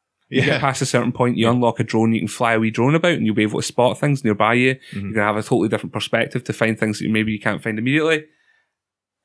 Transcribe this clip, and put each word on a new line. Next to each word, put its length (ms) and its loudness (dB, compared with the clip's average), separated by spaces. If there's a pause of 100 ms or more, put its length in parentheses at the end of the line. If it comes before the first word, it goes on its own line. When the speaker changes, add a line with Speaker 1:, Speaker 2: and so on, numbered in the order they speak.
(280)
Speaker 1:
You 120 0
Speaker 2:
Yeah. 60 2
Speaker 1:
get 160 0
past 200 0
a 40 -2
certain 260 0
point, 240 0
you 100 2
Speaker 2:
Yeah. 60 4
Speaker 1:
unlock 260 2
a 60 0
drone, 300 2
you 60 0
can 80 -4
fly 260 0
a 40 2
wee 140 0
drone 240 2
about, 160 2
and 140 -2
you'll 100 0
be 80 2
able 160 -2
to 60 -4
spot 340 0
things 240 0
nearby 300 2
you. 200 2
Speaker 2:
Mm-hmm. 320 -12
Speaker 1:
You're 60 -8
gonna 140 0
have 100 2
a 60 -2
totally 260 0
different 240 -4
perspective 500 -4
to 100 -6
find 240 0
things 220 -2
that 120 -4
maybe 200 0
you 80 -4
can't 240 -4
find 160 -6
immediately. 460 0 (1000)